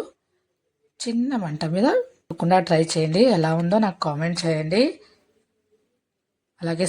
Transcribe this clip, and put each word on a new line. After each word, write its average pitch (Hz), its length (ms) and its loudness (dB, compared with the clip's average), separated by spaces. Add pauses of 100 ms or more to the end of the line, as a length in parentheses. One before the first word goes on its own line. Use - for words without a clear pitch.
(1000)
చిన్న 240 420 -4
మంట 156 320 -6
మీద 202 140 2 (280)
తప్పకుండా - 400 0 (120)
ట్రై 160 120 4 (140)
చేయండి. 160 260 0 (140)
ఎలా 160 160 2 (100)
ఉందో 170 240 0
నాకు 190 220 -2
కామెంట్ 165 360 -4
చేయండి. 165 400 0 (1800)
అలాగే 170 280 -4